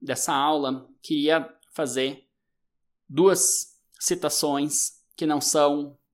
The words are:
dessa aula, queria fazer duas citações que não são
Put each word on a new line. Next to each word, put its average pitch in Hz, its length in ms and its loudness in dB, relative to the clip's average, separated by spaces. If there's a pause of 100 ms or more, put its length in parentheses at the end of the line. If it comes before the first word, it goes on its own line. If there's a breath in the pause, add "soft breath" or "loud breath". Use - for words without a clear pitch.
dessa 139 320 -4
aula, 139 560 0 (120)
queria 151 480 0 (240)
fazer 131 540 -4 (800)
duas 180 720 2 (200)
citações 147 1040 -2 (120)
que 160 100 -4
não 147 160 0
são 147 560 2 (160)